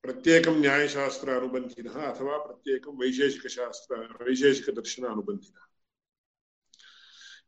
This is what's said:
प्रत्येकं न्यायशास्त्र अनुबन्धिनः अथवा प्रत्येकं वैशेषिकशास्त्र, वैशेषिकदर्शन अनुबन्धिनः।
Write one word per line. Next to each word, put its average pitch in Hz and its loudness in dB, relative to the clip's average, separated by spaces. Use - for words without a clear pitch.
प्रत्येकं 160 4
न्यायशास्त्र 139 2
अनुबन्धिनः 127 -4
अथवा 139 -4
प्रत्येकं 139 -6
वैशेषिकशास्त्र, 127 -2
वैशेषिकदर्शन 127 2
अनुबन्धिनः। 104 -8